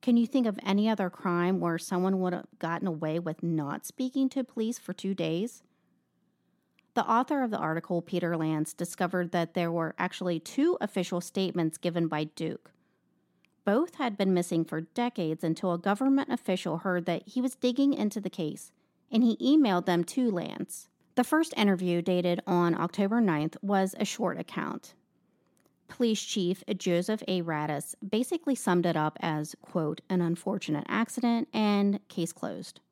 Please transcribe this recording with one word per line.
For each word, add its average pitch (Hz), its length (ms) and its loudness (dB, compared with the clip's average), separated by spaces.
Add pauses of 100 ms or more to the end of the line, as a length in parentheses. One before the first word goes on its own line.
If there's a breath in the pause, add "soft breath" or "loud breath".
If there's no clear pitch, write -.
Can 240 160 4
you 233 80 6
think 240 220 2
of 202 180 -2
any 202 240 4
other 196 220 0
crime 175 480 0
where 170 180 0
someone 185 420 0
would 180 140 0
have - 140 -8 (100)
gotten 170 300 -2
away 160 320 -2
with 170 240 -6
not 156 420 -2
speaking 262 440 -2
to 269 140 -2
police 233 360 -4
for - 140 -10
two 196 200 -4
days? 170 480 -2 (1300)
The - 160 0
author 262 340 2
of 226 80 -2
the 202 60 -2
article, 160 440 -2
Peter 170 340 -2
Lance, 156 380 0
discovered 175 580 -4
that 170 220 0
there 170 180 0
were 165 260 -2
actually 180 420 -2
two 311 420 0
official 185 400 -2
statements 175 560 -2
given 170 300 0
by 156 180 -2
Duke. - 460 -8 (920)
Both 247 320 2
had 233 220 -2
been 190 160 4
missing 170 320 2
for 160 160 -4
decades 170 640 -2
until 170 280 0
a 170 60 2
government 269 520 2
official 185 500 -2
heard 180 260 0
that - 220 -2
he 247 120 -4
was 247 160 -2
digging 269 380 2
into 208 260 -2
the 190 100 -6
case, - 420 -6 (380)
and 233 140 4
he 226 140 4
emailed 240 480 4
them 175 200 4
to 247 260 0
Lance. - 580 -6 (260)
The 247 80 4
first 320 320 2
interview, 180 460 2
dated 175 460 2
on 175 260 4
October 202 480 0
ninth, 160 400 0
was 196 360 0
a 214 60 -2
short - 360 -4
account. - 560 -8 (920)
Police 226 340 0
Chief 185 420 -2 (140)
Joseph 185 500 0
A. 185 140 -2
Radis 151 540 -4 (140)
basically 262 460 -2
summed 175 300 2
it 170 100 2
up 156 260 0
as, 151 400 -4
quote, 156 380 -2 (100)
"an 180 120 2
unfortunate 170 680 -2
accident" 233 680 0
and 202 540 2
case 170 240 -4
closed. - 480 -10 (120)